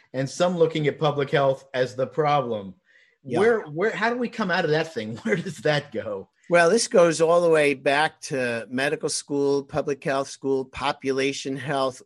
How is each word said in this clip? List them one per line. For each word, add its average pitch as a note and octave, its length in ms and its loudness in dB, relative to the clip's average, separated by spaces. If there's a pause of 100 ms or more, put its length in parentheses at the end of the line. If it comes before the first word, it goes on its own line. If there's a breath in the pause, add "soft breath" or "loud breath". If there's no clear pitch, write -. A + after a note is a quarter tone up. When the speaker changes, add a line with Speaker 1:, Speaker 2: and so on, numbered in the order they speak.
(120)
Speaker 1:
and C3+ 160 -4
some F3+ 300 -2
looking D#3+ 300 2
at - 100 -2
public C#3+ 320 0
health C#3 420 2
as B2+ 220 -2
the B2+ 120 -2
problem. B2 680 -2 (500 soft breath)
Speaker 2:
Yeah. C3 160 -2
Speaker 1:
Where, G#3+ 220 4
where, E3 280 -4
how G3+ 200 -2
do A#3+ 60 -2
we B3 120 -4
come G3+ 220 -4
out F3 140 2
of D#3 60 0
that D#3 240 0
thing? A2+ 220 -8
<laughs> - 60 -16
Where G#3+ 140 0
does E3+ 220 -8
that D3 340 0
go? G2+ 380 -8 (180 soft breath)
Speaker 2:
Well, E3+ 220 6
this A#3 180 2
goes E3+ 320 6
all E3+ 220 6
the E3 80 4
way D3 240 4
back C#3+ 480 0
to A#2+ 480 -4
medical C#3+ 400 -2
school, C#3+ 520 -2
public C#3+ 400 -4
health C#3 260 -2
school, C3+ 360 -4
population C3+ 920 -4
health. C3+ 500 -4